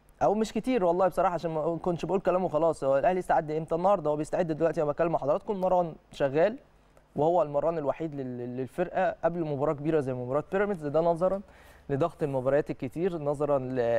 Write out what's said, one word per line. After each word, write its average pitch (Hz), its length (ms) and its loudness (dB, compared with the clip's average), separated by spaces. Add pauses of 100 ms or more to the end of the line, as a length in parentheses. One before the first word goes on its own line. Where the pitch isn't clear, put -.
(240)
أو 170 100 4
مش 214 200 -2
كتير 226 320 0
والله 180 220 4
بصراحة، 175 260 0
عشان 165 180 -4
ما 160 260 -2
كنتش 170 280 -4
بقول 180 140 0
كلام 185 240 2
وخلاص. 156 400 0
هو 135 140 4
الأهلي 180 220 2
استعد 160 320 0
إمتى؟ 160 240 -2
النهاردة 175 340 2
هو 151 60 2
بيستعد 156 360 -2
دلوقتي، 156 300 0
أنا 147 100 2
بكلم 165 260 0
حضراتكم، 170 360 0
المران 180 420 0 (160)
شغال، 160 460 2 (580)
وهو 165 260 2
المران 151 360 0
الوحيد 147 380 -4
لل-، 123 420 -8
للفرقة 170 680 -2
قبل 170 220 0
مباراة 151 280 0
كبيرة 147 260 0
زي 131 140 -2
مباراة 127 380 -2
بيراميدز. 196 340 -2
ده 147 160 0
نظرا 175 400 2 (480)
لضغط 156 340 -2
المباريات 139 460 0
الكتير، 165 480 -4
نظرا 143 420 0
ل-، 131 160 -6 (240)